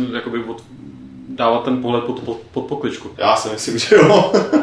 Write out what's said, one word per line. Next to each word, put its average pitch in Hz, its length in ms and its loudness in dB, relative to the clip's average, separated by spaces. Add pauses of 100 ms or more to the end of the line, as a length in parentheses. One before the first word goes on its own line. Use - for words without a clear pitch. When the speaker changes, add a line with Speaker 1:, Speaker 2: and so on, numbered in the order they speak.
(120)
Speaker 1:
jakoby 117 320 -6
od-, 113 200 -12 (640)
dávat 120 360 0
ten 127 180 -2
pohled 120 220 -2
pod, - 160 -6
pod, 117 160 -8 (160)
pod 131 80 -4
pokličku. - 580 -8
Speaker 2:
Já 107 180 2
si - 120 -4
myslím, 110 300 -6
že - 180 4
jo. 190 420 6
<laughs> 190 40 2 (200)